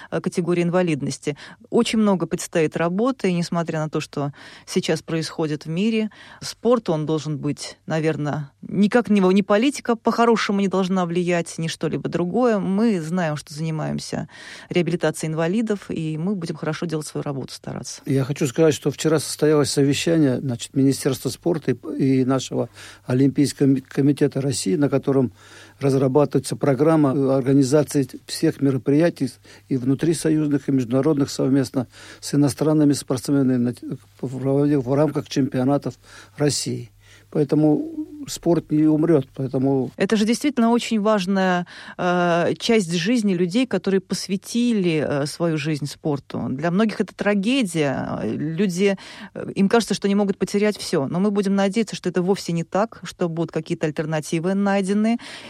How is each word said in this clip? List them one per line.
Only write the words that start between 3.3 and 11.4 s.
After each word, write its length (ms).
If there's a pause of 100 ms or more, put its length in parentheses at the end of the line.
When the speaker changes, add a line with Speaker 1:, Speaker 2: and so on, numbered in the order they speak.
Speaker 1:
несмотря 460
на 100
то, 120
что 320 (320)
сейчас 360
происходит 640
в 40
мире, 400 (320)
спорт, 480
он 160
должен 320
быть, 480
наверно, 680 (100)
никак 480
на 40
него 180
ни 120
политика 520
по-хорошему 640
не 80
должна 380
влиять, 520